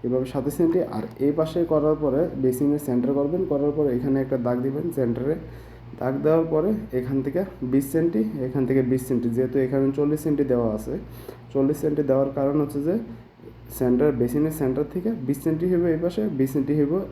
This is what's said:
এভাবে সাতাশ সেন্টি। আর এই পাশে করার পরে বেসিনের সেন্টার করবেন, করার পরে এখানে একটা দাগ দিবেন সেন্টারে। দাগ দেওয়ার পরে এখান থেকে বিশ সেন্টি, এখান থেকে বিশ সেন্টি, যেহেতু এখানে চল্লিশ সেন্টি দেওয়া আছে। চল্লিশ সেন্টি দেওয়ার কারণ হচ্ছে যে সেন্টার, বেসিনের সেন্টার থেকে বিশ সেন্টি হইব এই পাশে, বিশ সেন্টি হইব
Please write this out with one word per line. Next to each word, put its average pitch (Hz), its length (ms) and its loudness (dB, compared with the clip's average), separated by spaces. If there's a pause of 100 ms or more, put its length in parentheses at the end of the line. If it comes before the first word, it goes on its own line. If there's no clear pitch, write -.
এভাবে 127 260 0
সাতাশ 143 280 -2
সেন্টি। 170 200 4 (160)
আর 107 80 -4 (220)
এই 147 140 4
পাশে 160 200 0 (120)
করার 151 320 4
পরে 139 180 2 (220)
বেসিনের 143 440 2
সেন্টার 123 300 0
করবেন, 143 240 0 (100)
করার 143 260 2
পরে 147 200 2
এখানে 135 260 0
একটা 131 220 -2
দাগ 123 200 2
দিবেন 143 200 -2 (120)
সেন্টারে। 127 380 0 (640)
দাগ 123 140 -2 (100)
দেওয়ার 160 300 4
পরে 156 160 2 (300)
এখান 135 260 -2
থেকে 143 160 -2 (300)
বিশ 139 220 4
সেন্টি, 165 280 2 (260)
এখান 131 220 0
থেকে 131 120 4 (100)
বিশ 131 160 2
সেন্টি, 120 280 0
যেহেতু 127 300 0
এখানে 135 200 2 (120)
চল্লিশ 147 280 2
সেন্টি 147 260 2
দেওয়া 120 260 2
আছে। 123 160 -6 (600)
চল্লিশ 143 300 2
সেন্টি 147 260 0
দেওয়ার 135 280 4
কারণ 139 260 0
হচ্ছে 147 240 -4
যে 180 80 0 (840)
সেন্টার, 127 300 4 (120)
বেসিনের 147 380 0
সেন্টার 139 340 0
থেকে 185 160 -2 (180)
বিশ 139 180 -2
সেন্টি 165 260 0
হইব 170 120 2 (120)
এই 160 80 -2
পাশে, 175 200 0 (160)
বিশ 131 160 2
সেন্টি 143 240 0
হইব 143 140 2 (180)